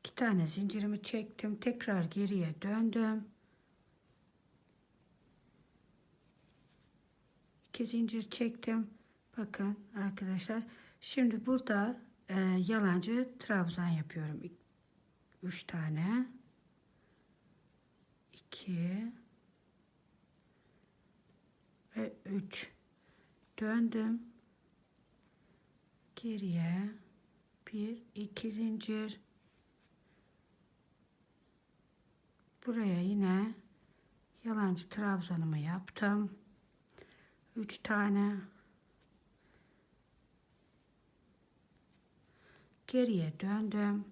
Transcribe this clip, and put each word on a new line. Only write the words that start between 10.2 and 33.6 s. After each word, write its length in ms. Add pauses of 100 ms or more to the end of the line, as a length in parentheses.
şimdi 460
burada, 540 (280)
e, 120
yalancı 1000
trabzan 500
yapıyorum. 560
İ-, 140 (840)
üç 220
tane. 640 (2000)
İki 800 (2750)
ve 160 (120)
üç. 460 (880)
Döndüm. 640 (1900)
Geriye 880 (680)
bir, 280 (120)
iki 360
zincir. 680 (3500)
Buraya 360
yine 520 (880)